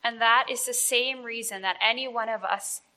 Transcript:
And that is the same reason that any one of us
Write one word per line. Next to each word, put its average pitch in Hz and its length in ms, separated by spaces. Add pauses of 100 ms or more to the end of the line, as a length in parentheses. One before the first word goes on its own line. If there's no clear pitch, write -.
And 233 180
that 240 300
is 247 160
the 247 80
same 254 500
reason 226 380
that 185 180
any 240 260
one 233 220
of 220 160
us - 380 (140)